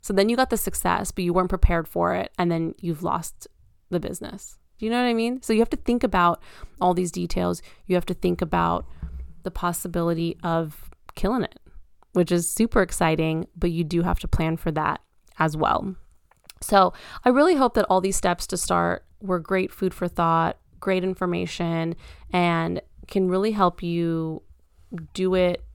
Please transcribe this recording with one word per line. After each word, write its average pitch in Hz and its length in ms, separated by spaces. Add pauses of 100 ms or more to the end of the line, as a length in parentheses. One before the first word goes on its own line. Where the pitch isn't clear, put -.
So 208 100
then 196 160
you 240 60
got 254 140
the 226 80
success, 185 540
but 190 120
you 175 80
weren't 180 180
prepared 175 380
for 175 280
it, 190 200
and 175 160
then 165 280
you've 170 240
lost - 440 (440)
the 175 80
business. - 580 (220)
Do 214 80
you 220 40
know 233 60
what 247 100
I 240 60
mean? 233 300
So 226 100
you 214 60
have 233 100
to - 80
think 240 260
about 180 380 (400)
all 180 140
these 180 160
details. 175 500 (240)
You 185 80
have 180 140
to 180 80
think 175 260
about 170 460 (560)
the 185 80
possibility 170 920
of 165 480 (240)
killing 226 300
it, - 160 (540)
which 175 180
is 175 180
super 226 320
exciting, 160 640 (100)
but 175 140
you 170 140
do 165 180
have 170 200
to - 60
plan 160 300
for 160 140
that 151 300 (360)
as 156 180
well. 165 400 (680)
So 190 320 (300)
I 254 60
really 294 280
hope 254 180
that 220 120
all 185 140
these 196 160
steps 175 300
to 180 100
start 175 480 (160)
were 190 160
great 185 340
food 185 220
for - 140
thought, 165 500 (220)
great 185 240
information, 175 920 (380)
and 170 480 (260)
can 190 200
really 190 240
help 190 320
you 165 580 (720)
do 185 220
it 180 280 (120)